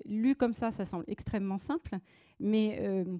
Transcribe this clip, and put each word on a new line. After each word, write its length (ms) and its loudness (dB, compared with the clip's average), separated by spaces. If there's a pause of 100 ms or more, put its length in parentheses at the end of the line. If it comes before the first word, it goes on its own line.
lu 300 4
comme 180 4
ça, 160 0
ça 140 -4
semble 240 -4
extrêmement 500 -2
simple, 400 -4 (420)
mais, 400 2
euh, 240 0 (160)